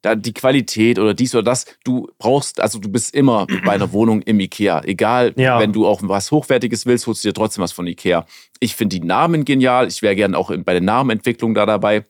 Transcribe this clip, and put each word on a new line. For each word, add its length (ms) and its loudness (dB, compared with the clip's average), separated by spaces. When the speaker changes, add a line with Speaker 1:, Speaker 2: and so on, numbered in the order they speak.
Speaker 1:
da 140 0
die 180 -6
Qualität 680 2
oder 120 2
dies 220 -2
oder 80 2
das, 220 0
du 240 -2
brauchst, 420 -2
also 180 -2
du 100 -8
bist 280 -4
immer 320 2
<clears throat> 160 -6
bei 80 2
einer 200 0
Wohnung 300 2
im 160 0
ikea. 460 -2
Egal, 520 0
Speaker 2:
Ja. 220 2
Speaker 1:
wenn 140 2
du 160 2
auch 160 2
was 260 -2
Hochwertiges 560 0
willst, 220 0
holst 160 -6
du 60 0
dir 40 -4
trotzdem 300 -4
was 80 -6
von 120 -10
ikea. 400 -2
Ich 160 -4
find 160 -2
die 80 -4
Namen 440 0
genial. 440 2
Ich 140 -10
wär 120 2
gern 220 0
auch 160 -2
in, 100 -6
bei 100 0
der 100 2
Namenentwicklung 680 0
da 140 2
dabei. 440 2